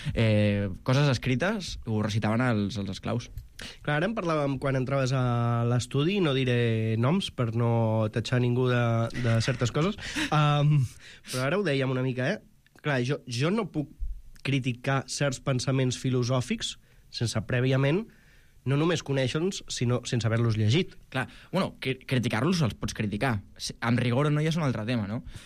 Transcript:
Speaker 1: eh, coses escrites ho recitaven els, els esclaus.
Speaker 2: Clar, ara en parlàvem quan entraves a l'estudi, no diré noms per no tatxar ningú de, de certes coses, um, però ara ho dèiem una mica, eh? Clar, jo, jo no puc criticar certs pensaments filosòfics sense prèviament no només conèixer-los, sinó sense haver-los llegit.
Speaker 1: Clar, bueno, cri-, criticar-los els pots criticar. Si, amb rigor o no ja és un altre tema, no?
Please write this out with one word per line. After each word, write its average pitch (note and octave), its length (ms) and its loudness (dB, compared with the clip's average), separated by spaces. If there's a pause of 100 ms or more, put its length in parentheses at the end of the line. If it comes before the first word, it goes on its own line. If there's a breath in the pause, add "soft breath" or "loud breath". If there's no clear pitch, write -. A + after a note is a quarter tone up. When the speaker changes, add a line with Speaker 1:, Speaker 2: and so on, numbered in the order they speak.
(140 loud breath)
Speaker 1:
eh, G#2 540 4 (160)
coses C#3 240 4
escrites B2+ 760 0
ho A2 160 0
recitaven G#2+ 380 0
els, G#2+ 360 2
els G2 140 -4
esclaus. G2+ 400 -6 (520 loud breath)
Speaker 2:
Clar, D3 140 0
ara D#3+ 100 2
en A3+ 80 -4
parlàvem D#3 460 0
quan C3+ 160 0
entraves C3 360 0
a A#2+ 540 2
l'estudi, C#3 540 0
no D#3 120 2
diré A#2+ 640 2
noms D3 360 0
per A#2 240 -2
no A2+ 560 2
tatxar B2 280 0
ningú B2 280 2
de, A#2 400 2 (120)
de A2+ 220 2
certes B2 300 0
coses, E3+ 240 0 (340 loud breath)
um, D3 560 4 (460 loud breath)
però B2+ 140 -2
ara C#3 120 0
ho G#3 60 0
dèiem C3+ 260 0
una B2+ 120 0
mica, B2+ 280 -2
eh? G#3 80 -4 (420)
Clar, C#3 220 0
jo, C3+ 240 -2
jo B2+ 240 -2
no G#3+ 220 0
puc D3 160 -4 (540)
criticar C3+ 680 -2
certs C#3 320 -2
pensaments C3 580 0
filosòfics B2+ 800 -2 (340 soft breath)
sense A2+ 320 -4
prèviament C3+ 640 2 (580 soft breath)
no C3 120 2
només D#3+ 260 2
conèixer-los, C#3+ 640 -2
sinó B2 360 0
sense A#2 220 0
haver-los A2+ 320 2
llegit. A#2 360 2 (140)
Speaker 1:
Clar, C3+ 180 -4 (240 loud breath)
bueno, E3+ 300 -2
cri-, C3 260 -4
criticar-los B2+ 560 0
els G#2+ 120 0
pots - 180 -6
criticar. G#2+ 480 -2 (160)
Si, - 240 -8
amb A#2+ 180 2
rigor A#2+ 300 2
o - 20 2
no D3+ 120 2
ja D#3 80 0
és D#3 60 0
un E3+ 60 0
altre A#2+ 220 -2
tema, A2+ 240 -2
no? A2 140 -6 (240 loud breath)